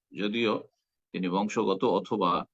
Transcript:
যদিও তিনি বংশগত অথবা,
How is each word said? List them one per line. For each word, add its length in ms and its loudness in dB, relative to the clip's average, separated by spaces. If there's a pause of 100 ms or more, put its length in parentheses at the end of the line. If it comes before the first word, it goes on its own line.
(180)
যদিও 440 0 (500)
তিনি 160 -4
বংশগত 560 0
অথবা, 680 0